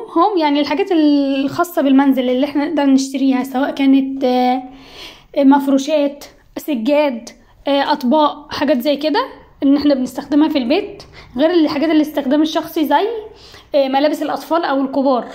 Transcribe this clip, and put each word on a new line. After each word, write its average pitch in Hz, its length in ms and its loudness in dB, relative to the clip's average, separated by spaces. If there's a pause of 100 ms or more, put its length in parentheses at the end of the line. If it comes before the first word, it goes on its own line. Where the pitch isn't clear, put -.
(160)
هوم 381 220 2
يعني 294 220 2
الحاجات 302 320 -2
الخاصة 285 880 0
بالمنزل 269 480 2
اللي 254 160 0
احنا 285 220 -4
نقدر 285 180 -2
نشتريها، 269 580 0
سواء 269 260 -4
كانت، 269 540 0
آه، 254 380 0 (760)
مفروشات، 285 880 2 (320)
سجاد، 277 720 -2 (380)
آه، 277 260 0
أطباق، 285 600 0
حاجات 285 280 0
زي 285 160 0
كده 311 300 -2 (360)
إن 277 140 4
احنا 285 180 2
بنستخدمها 277 540 0
في 302 100 -2
البيت، 285 440 -2 (340)
غير 302 140 2
الحاجات 311 400 2
الاستخدام 302 520 0
الشخصي 320 420 -2
زي، 294 240 2 (680)
آه، 277 140 2
ملابس 294 340 0
الأطفال 302 420 -2
أو 277 160 -2
الكبار، 269 540 0